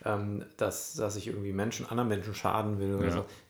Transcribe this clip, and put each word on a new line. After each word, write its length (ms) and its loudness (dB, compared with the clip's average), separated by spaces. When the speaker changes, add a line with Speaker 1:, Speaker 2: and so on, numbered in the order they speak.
Speaker 1:
ähm, 400 0
dass, 380 -2
dass 200 0
ich 120 -4
irgendwie 260 -2
Menschen, 320 0
anderen 240 2
Menschen 240 0
schaden 460 2
will 160 2
oder 120 4
Speaker 2:
Ja. 40 4
Speaker 1:
so. 140 0